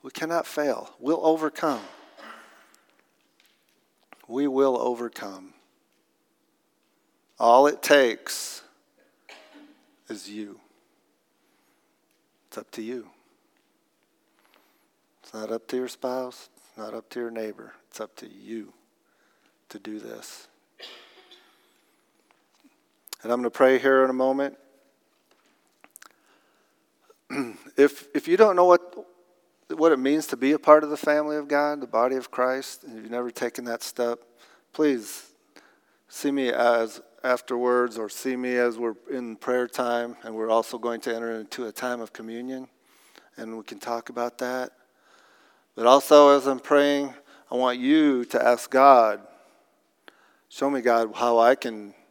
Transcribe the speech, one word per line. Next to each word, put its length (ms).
We 80
cannot 380
fail. 520
We'll 260
overcome. 560
We 200
will 300
overcome. 760
All 280
it 160
takes 800
is 200
you. 300
It's 100
up 140
to 100
you. 280
It's 120
not 180
up 160
to 100
your 100
spouse. 680
It's 220
not 160
up 180
to 80
your 120
neighbor. 420
It's 100
up 180
to 100
you 460
to 100
do 200
this. 480
And 100
I'm 80
gonna 100
pray 300
here 240
in 60
a 40
moment. 440
<clears throat> 280
If, 380
if 140
you 100
don't 180
know 100
what, 300
what 160
it 60
means 300
to 100
be 140
a 80
part 240
of 80
the 60
family 400
of 100
God, 340
the 60
body 300
of 120
Christ, 540
and 120
you've 140
never 220
taken 340
that 160
step, 380
please 580
see 220
me 200
as 520
afterwards, 720
or 120
see 260
me 220
as 200
we're 180
in 260
prayer 320
time, 560
and 120
we're 160
also 260
going 240
to 140
enter 240
into 260
a 60
time 300
of 120
communion, 540
and 200
we 60
can 160
talk 300
about 300
that. 320
But 120
also, 500
as 100
I'm 120
praying, 540
I 60
want 240
you 460
to 180
ask 260
God, 560
"Show 200
me, 120
God, 340
how 240
I 160
can 400